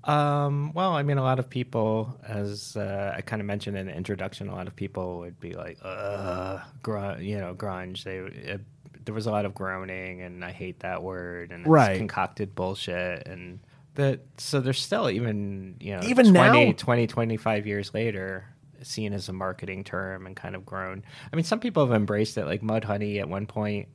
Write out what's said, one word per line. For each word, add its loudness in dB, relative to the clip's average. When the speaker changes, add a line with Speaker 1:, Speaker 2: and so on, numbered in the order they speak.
Speaker 1:
Um, 2
well, 2
I 2
mean, 4
a 4
lot 4
of -2
people, 0
as, -6
uh, -4
I -8
kinda -4
mentioned -4
in -6
the -8
introduction, -6
a -8
lot -8
of -12
people -6
would -14
be -10
like, -12
"Ugh, -6
gru-," -4
you -4
know, -6
grunge. -8
They, -10
uh, -6
there -6
was -4
a 0
lot 2
of -6
groaning -6
and -12
"I -8
hate -10
that -4
word," -8
and -12
it's 0
Speaker 2:
Right. 8
Speaker 1:
concocted -2
bullshit, -4
and -14
that, 0
so 0
there's 0
still 0
even, -2
you -6
know, -4
Speaker 2:
Even 10
Speaker 1:
twenty, 10
Speaker 2:
now? 6
Speaker 1:
twenty, 4
twenty-five 0
years -4
later, -2
seen -6
as -6
a -8
marketing -4
term -6
and -14
kind -10
of -12
grown. -6
I -8
mean, 2
some 0
people 2
have 4
embraced 2
it, -2
like -2
Mudhoney -2
at -4
one -4
point -4